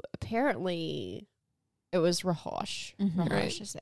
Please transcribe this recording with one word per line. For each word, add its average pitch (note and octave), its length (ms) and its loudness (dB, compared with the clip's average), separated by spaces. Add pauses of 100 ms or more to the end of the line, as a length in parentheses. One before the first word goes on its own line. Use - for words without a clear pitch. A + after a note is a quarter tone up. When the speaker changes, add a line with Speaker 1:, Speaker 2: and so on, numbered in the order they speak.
(140)
Speaker 1:
apparently F3 1120 -2 (640)
it F#3 60 4
was F3 240 4
Rahosh. - 760 -4
Speaker 2:
Mm-hmm. F#3 280 2
Speaker 1:
Rahosh - 60 4
Speaker 3:
Right. G3 320 0
Speaker 1:
is G3+ 120 -10
the - 80 -10